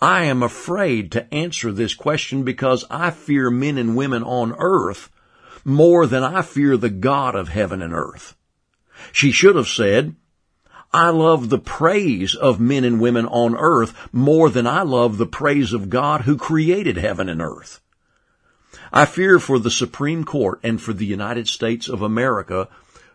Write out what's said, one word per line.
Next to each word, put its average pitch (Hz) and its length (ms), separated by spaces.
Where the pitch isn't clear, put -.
"I 175 240
am 127 180
afraid 123 680
to - 200
answer 151 400
this 110 220
question 143 480
because 127 480
I 165 200
fear 139 400
men 139 280
and 113 180
women 131 260
on 120 360
earth 143 520
more 160 420
than 131 180
I 170 180
fear 143 340
the 113 140
God 127 440
of 90 140
heaven 95 320
and 82 140
earth." - 400
She 139 200
should 196 220
have 135 140
said, 123 480
"I 170 180
love 160 400
the 190 80
praise 147 760
of 123 240
men 127 260
and 117 160
women 117 260
on 117 280
earth 135 380
more 151 360
than 117 180
I 156 160
love 120 360
the 113 80
praise 139 460
of 98 180
God 143 320
who 139 140
created 160 600
heaven 95 320
and 82 140
earth." - 380
I 147 120
fear 185 360
for 135 180
the 113 120
Supreme 151 540
Court 120 380
and 113 180
for 113 120
the 101 140
United 104 420
States 117 400
of 104 140
America, 107 680